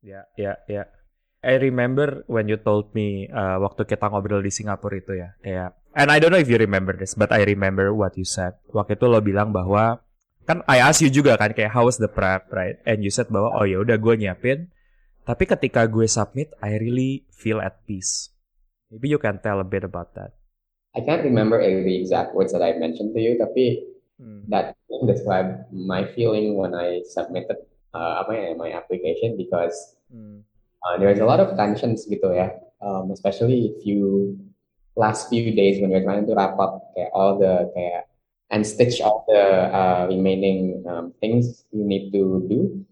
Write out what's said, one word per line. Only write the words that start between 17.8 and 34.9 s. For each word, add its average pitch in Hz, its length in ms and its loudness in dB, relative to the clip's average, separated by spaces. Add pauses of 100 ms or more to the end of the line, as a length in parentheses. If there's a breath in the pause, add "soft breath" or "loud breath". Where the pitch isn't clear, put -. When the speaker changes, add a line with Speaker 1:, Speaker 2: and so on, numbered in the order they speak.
Speaker 1:
peace. - 480 -8 (560)
Maybe 113 160 -12
you 147 160 0
can 101 160 -2
tell 101 240 -2
a 92 40 -4
bit 98 200 -4
about 90 320 -12
that. 98 160 -16 (600)
Speaker 2:
I 120 80 -6
can't 151 200 0
remember 110 400 4
the 95 320 2
exact 90 400 -2
words 95 200 0
that 87 80 0
I 85 140 2
mentioned 82 380 -4
to 113 80 -2
you, 117 160 2
tapi 120 480 0 (320)
Speaker 1:
Hmm. 104 320 -20
Speaker 2:
that 101 280 -2 (240)
describe 95 680 -2
my 92 440 -6
feeling 107 400 0
when 92 200 -4
I 87 320 -4
submitted, 87 520 -8 (320)
uh, 82 320 -6
apa 95 120 -6
ya, 107 200 -6
my 82 160 -8
application, 90 640 -4
because, 87 400 -4 (360)
Speaker 1:
Hmm. 107 340 -20 (400)
Speaker 2:
uh, 87 140 -2
there's 98 200 4
a 107 80 2
lot 143 140 4
of 190 160 2
tensions 107 500 -2
gitu 98 240 -2
ya, 90 220 0 (260)
um, 95 320 -6
especially 113 600 0
if - 100 -14
you, 98 540 0 (580)